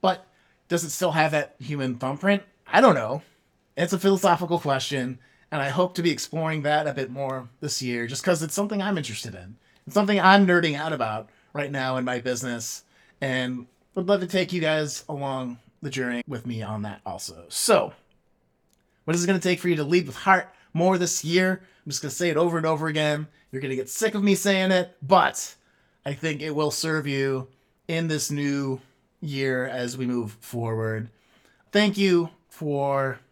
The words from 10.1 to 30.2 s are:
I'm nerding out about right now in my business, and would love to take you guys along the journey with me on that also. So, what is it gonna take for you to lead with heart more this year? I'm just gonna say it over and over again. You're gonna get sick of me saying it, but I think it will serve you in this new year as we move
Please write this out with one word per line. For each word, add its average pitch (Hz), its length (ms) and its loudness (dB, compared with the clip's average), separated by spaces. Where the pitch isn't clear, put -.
I'm 196 260 8
nerding 170 300 4
out 156 160 -4
about 110 360 -4
right 143 180 -6
now 131 260 -2
in 127 80 -2
my 123 160 -4
business, 120 640 -6
and 127 460 -4
would 185 140 -4
love 202 120 4
to 180 60 -4
take 180 260 -2
you 175 80 -2
guys 156 480 -2
along 131 500 -6
the 143 60 -8
journey 123 360 -4
with 123 200 -10
me 113 160 -6
on 104 200 -6
that 101 240 -10
also. 87 420 -12
So, - 440 2
what 160 100 0
is 175 80 0
it 175 40 0
gonna 185 120 4
take 175 220 0
for 175 80 -2
you 170 80 2
to 151 80 -2
lead 165 220 2
with 131 100 -12
heart 190 320 4
more 180 260 4
this 175 260 -2
year? 185 380 2
I'm 147 60 -10
just 135 120 -6
gonna 147 80 -6
say 170 200 0
it 151 60 0
over 170 200 2
and 160 100 0
over 160 220 0
again. 151 400 0
You're 131 100 -8
gonna 131 140 -4
get 131 120 -6
sick 220 260 -2
of 202 100 0
me 202 100 6
saying 190 380 2
it, 180 300 0
but - 520 4
I 143 100 -4
think 151 260 -4
it 151 140 -4
will 151 160 2
serve 156 360 -2
you 135 420 -2
in 165 220 -2
this 151 220 -2
new 143 500 -2
year 135 460 -2
as 123 300 -6
we 127 100 -4
move 120 340 -4